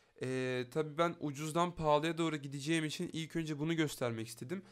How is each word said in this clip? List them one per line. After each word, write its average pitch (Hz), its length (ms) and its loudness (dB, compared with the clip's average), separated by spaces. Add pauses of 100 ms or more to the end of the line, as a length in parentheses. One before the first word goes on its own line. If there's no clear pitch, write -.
(220)
Ee, 127 480 0
tabii 156 280 -2
ben 170 220 4
ucuzdan 156 540 0
pahalıya 156 440 4
doğru 160 180 2
gideceğim 143 480 0
için 160 280 -4
ilk 160 240 -4
önce 156 220 -2
bunu 160 180 2
göstermek 120 520 0
istedim. 165 440 -8